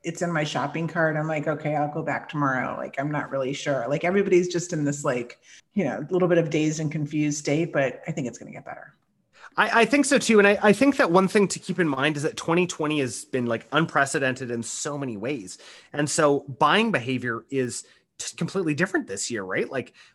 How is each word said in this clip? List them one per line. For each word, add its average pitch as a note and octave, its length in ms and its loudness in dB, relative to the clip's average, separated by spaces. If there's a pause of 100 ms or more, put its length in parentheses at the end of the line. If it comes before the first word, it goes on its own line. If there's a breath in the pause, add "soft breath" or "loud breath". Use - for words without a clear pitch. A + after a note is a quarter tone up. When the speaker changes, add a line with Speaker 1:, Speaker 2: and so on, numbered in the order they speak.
Speaker 1:
it's E3+ 180 -8
in F3 80 -2
my D#3 140 -2
shopping D3+ 460 -4
cart. D#3+ 260 0
I'm D#3 120 -2
like, D#3 200 -4
"Okay, D3+ 260 -2
I'll D3 200 -2
go D#3 100 -6
back C#3 240 -4
tomorrow." C3+ 500 -2
Like, - 220 -10
I'm D3 120 -2
not D3 200 -4
really C3+ 220 -2
sure. C3+ 340 -2
Like, D3 160 -2
everybody's F3+ 460 2
just F3 240 -4
in D3+ 100 -2
this, C#3+ 220 -2
like, B2 340 -4 (340 loud breath)
you F#3+ 120 0
know, A#2+ 240 -4
little F3+ 180 2
bit F3 100 4
of D#3+ 120 2
dazed D#3 320 0
and D3 100 -2
confused D3+ 460 -2
state, D#3+ 340 0
but C3+ 340 0
I E3 60 -8
think C#3+ 160 -4
it's A2+ 100 -10
gonna G#2 140 -18
get - 140 -16
better. - 280 -16 (600 loud breath)
Speaker 2:
I, A3+ 260 4
I A3 40 8
think C#4+ 180 4
so C#4 140 4
too. G#3+ 220 6
And G3+ 100 8
I, G3+ 120 4
I G#3 120 8
think C#4 240 4
that A3 140 4
one F#3+ 180 6
thing G3+ 180 4
to D#3 120 -6
keep F3+ 200 -6
in E3+ 80 4
mind C#3+ 300 0
is C#3+ 60 -4
that D#3 120 -2
twenty E3+ 320 0
twenty D3+ 320 -2
has B2 240 -4
been, B2+ 220 -2
like, A#2 260 -4
unprecedented C3+ 800 0
in A#2 100 -4
so D3 360 -8
many C3 180 -6
ways. G#2+ 440 -8 (340 loud breath)
And D3 160 0
so C#3+ 320 4
buying F3+ 500 2
behavior B2 580 -2
is B2+ 360 -4 (320 soft breath)
just - 180 -10
completely E3+ 380 -2
different F#3+ 340 -2
this G2+ 240 -8
year, G#2 120 -4
right? G#2+ 280 -4
Like, B2+ 220 -8 (220 soft breath)